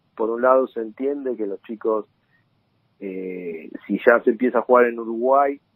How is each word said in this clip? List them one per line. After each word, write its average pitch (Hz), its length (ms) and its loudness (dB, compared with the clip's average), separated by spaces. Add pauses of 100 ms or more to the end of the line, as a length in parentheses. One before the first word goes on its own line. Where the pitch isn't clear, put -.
(160)
por 110 140 -2
un 117 100 -4
lado 131 280 4
se 117 120 -10
entiende 131 560 -6
que 107 100 -4
los 98 160 -8
chicos, 110 440 -4 (920)
eh, 92 680 -10 (160)
si 101 120 -2
ya 117 260 4
se 127 60 4
empieza 117 280 0
a 107 40 0
jugar 123 240 6
en 117 120 -4
Uruguay, 131 600 0 (160)